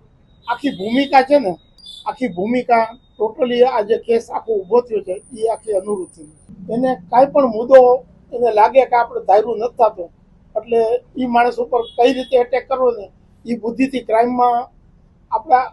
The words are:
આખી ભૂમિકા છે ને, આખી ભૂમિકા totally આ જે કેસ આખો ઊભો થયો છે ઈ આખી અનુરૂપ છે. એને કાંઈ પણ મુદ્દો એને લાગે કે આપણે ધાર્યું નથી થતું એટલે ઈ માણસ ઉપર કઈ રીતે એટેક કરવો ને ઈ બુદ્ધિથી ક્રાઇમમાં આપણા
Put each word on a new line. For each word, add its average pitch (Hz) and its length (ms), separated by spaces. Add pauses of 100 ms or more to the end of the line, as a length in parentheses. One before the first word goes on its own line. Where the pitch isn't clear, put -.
(480)
આખી 240 320
ભૂમિકા 254 500
છે 285 100
ને, 196 120 (560)
આખી 220 300
ભૂમિકા 233 460 (340)
totally 240 460
આ 247 260
જે 226 160
કેસ - 260
આખો - 220
ઊભો 202 280
થયો 226 260
છે 185 80 (220)
ઈ 220 160
આખી 208 260
અનુરૂપ 196 360
છે. 165 80 (500)
એને 254 160 (200)
કાંઈ 269 240
પણ 285 220
મુદ્દો 247 220 (560)
એને 240 240
લાગે 240 320
કે 240 60
આપણે 233 320
ધાર્યું 220 320
નથી 240 180
થતું 208 320 (460)
એટલે 233 240 (400)
ઈ 254 140
માણસ 240 260
ઉપર 240 220 (140)
કઈ 262 180
રીતે 254 300
એટેક 240 240
કરવો 254 240
ને 202 140 (400)
ઈ 233 180
બુદ્ધિથી 247 460
ક્રાઇમમાં 240 480 (720)
આપણા 254 420